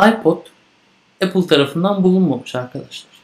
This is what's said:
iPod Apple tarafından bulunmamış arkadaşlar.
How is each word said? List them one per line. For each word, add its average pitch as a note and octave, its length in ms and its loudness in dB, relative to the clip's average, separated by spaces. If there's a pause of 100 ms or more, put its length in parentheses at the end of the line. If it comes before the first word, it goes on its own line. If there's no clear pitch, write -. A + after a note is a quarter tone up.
iPod F#3 380 0 (800)
Apple F#3 220 0
tarafından E3+ 560 0
bulunmamış F3+ 520 0
arkadaşlar. - 580 -14 (120)